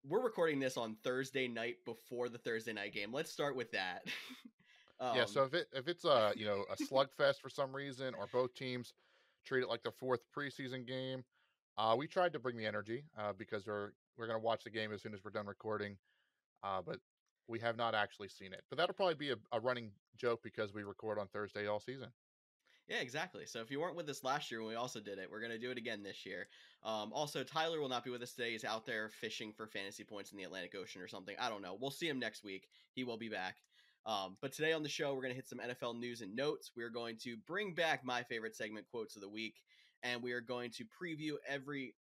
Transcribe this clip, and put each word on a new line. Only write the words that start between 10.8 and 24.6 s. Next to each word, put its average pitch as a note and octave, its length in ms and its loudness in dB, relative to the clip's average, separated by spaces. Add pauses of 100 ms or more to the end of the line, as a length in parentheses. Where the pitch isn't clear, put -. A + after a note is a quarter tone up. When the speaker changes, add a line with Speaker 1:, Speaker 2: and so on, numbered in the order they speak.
Speaker 2:
game, C3 360 -4 (540)
uh, A2 220 8
we D3+ 80 0
tried F3+ 260 4
to D3+ 60 -4
bring A#2+ 180 0
the A2 80 -2
energy, G#2+ 400 0 (140)
uh, G#2 180 0
because G#2 300 -2
we're, G#2 240 0 (260)
we're A2+ 100 -4
gonna A2+ 120 0
watch A2 260 2
the A#2 60 -8
game G#2+ 200 0
as G#2 120 -4
soon A2 100 -6
as G2 100 -10
we're G#2 100 -8
done G#2+ 120 -2
recording, G2+ 540 -4 (680)
uh, G2 160 2
but D#3 160 -4 (500)
we A2+ 120 -4
have A2+ 180 2
not A#2 180 4
actually G#2 340 2
seen F#2+ 260 -12
it. G2 160 -12
But C3+ 80 -4
that'll E3 160 4
probably F3 220 4
be C#3+ 160 0
a, A2+ 40 4 (160)
a A#2 80 2
running A#2+ 300 0 (260)
joke A#2+ 260 2
because G#2+ 300 -2
we G#2 100 -6
record G#2 360 -2
on G2 100 -2
Thursday G#2 380 -2
all G#2 120 2
season. B2+ 300 -6 (800)
Speaker 1:
Yeah, G3+ 140 0
exactly. C3 440 -4
So A#2 140 -4
if A2+ 100 -6
you C#3 80 0
weren't E3 160 0
with E3 160 -4
us C3+ 140 -4
last C3+ 260 2
year A2+ 100 -2